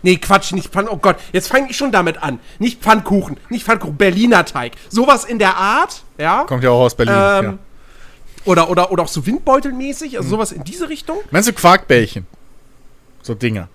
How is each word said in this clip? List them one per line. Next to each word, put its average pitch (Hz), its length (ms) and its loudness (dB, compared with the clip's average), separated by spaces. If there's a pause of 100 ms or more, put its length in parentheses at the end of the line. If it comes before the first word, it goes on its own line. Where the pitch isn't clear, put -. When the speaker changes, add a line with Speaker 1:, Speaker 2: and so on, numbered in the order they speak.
Speaker 1:
Nee, 185 160 4
Quatsch, - 360 0
nicht - 180 -6
Pfann-, 196 160 -2
oh 208 100 -6
Gott, - 200 2 (160)
jetzt 185 140 -2
fang 269 220 0
ich 233 60 -10
schon 277 160 -2
damit - 300 0
an. 139 180 -4 (200)
Nicht 233 220 -2
Pfannkuchen, 202 560 0 (120)
nicht 233 160 -8
Pfannkuchen, 190 320 -2
Berliner 196 480 4
Teig. 120 280 -8 (160)
Sowas 247 360 2
in 233 140 -6
der 185 180 2
Art, 220 460 -2 (140)
ja? 180 260 0
Speaker 2:
Kommt 127 200 -4
ja 127 60 4
auch 123 120 4
aus 123 140 2
Berlin, 107 200 2
Speaker 1:
Ähm, 98 300 2
Speaker 2:
ja. - 80 -6 (920)
Speaker 1:
oder, 170 240 4
oder, 180 220 2
oder 175 120 0
auch 156 60 -2
so 139 160 -6
windbeutelmäßig, 269 920 -2
also - 100 -6
Speaker 2:
Hm. - 20 -6
Speaker 1:
sowas 214 220 -2
in 143 120 -12
diese 330 260 -8
Richtung. 320 280 -8 (140)
Speaker 2:
Meinst 208 180 2
du - 40 -4
Quarkbällchen? 123 760 2 (960)
So 117 100 -8
Dinger. 104 420 -4